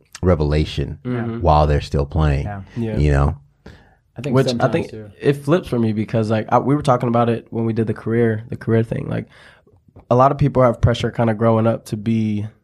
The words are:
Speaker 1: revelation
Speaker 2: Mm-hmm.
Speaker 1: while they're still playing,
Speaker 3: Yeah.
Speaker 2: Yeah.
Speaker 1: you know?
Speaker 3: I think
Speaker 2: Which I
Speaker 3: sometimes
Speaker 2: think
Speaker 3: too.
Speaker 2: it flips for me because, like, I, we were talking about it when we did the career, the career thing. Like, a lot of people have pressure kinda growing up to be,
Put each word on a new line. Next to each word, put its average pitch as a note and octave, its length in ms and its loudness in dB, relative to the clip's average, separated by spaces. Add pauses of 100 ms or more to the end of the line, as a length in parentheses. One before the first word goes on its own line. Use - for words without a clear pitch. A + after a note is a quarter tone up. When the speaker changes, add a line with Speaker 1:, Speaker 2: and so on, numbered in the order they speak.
(240)
Speaker 1:
revelation D#2 840 0
Speaker 2:
Mm-hmm. A#2 360 -6
Speaker 1:
while D2+ 260 4
they're D2 140 2
still C#2+ 260 -2
playing, D2 380 0
Speaker 3:
Yeah. G2+ 160 -10 (140)
Speaker 2:
Yeah. A2+ 220 -4
Speaker 1:
you D3 140 4
know? C#2+ 260 2 (800)
Speaker 3:
I A#2 40 -14
think B2 140 -2
Speaker 2:
Which B2+ 120 4
I - 20 -2
Speaker 3:
sometimes A#2+ 240 -2
Speaker 2:
think B2+ 160 -4
Speaker 3:
too. G#2+ 220 -16 (100)
Speaker 2:
it C#3 120 2
flips D#3 340 -2
for B2 100 -2
me A2+ 160 0
because, A2 380 -2
like, A2 180 -2
I, A#2+ 80 4
we B2+ 180 0
were D3+ 60 -2
talking B2 280 2
about A#2 200 2
it A#2 220 -4
when A2+ 140 -2
we A2+ 80 0
did A2 120 0
the G#2+ 80 -4
career, A2+ 560 0
the - 80 -10
career A2+ 240 0
thing. - 260 -4
Like, A2+ 200 -6 (840)
a A#2+ 60 4
lot C3+ 160 6
of C#3 60 -4
people C#3 260 2
have A#2 160 2
pressure A#2+ 320 0
kinda A2+ 220 0
growing A2+ 340 2
up - 180 -2
to A2+ 120 -8
be, G#2+ 500 -2 (160)